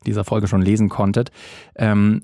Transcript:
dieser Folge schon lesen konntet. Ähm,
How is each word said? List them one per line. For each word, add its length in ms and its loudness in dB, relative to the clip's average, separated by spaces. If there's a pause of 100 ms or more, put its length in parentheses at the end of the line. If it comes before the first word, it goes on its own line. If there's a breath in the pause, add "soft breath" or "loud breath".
dieser 160 -4
Folge 240 -2
schon 160 0
lesen 260 2
konntet. 400 -2 (460 loud breath)
Ähm, 480 2